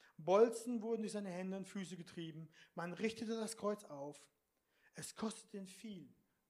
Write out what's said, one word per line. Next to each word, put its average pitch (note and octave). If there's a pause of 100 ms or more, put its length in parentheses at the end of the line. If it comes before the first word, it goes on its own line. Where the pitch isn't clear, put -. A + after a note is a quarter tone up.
(160)
Bolzen A3+
wurden A3+
durch G3+
seine G3+
Hände F#3
und F#3+
Füße F#3
getrieben. E3 (260)
Man F3
richtete A3
das G#3+
Kreuz G#3
auf. D3 (680)
Es -
kostete -
ihn G3
viel, F#3 (380)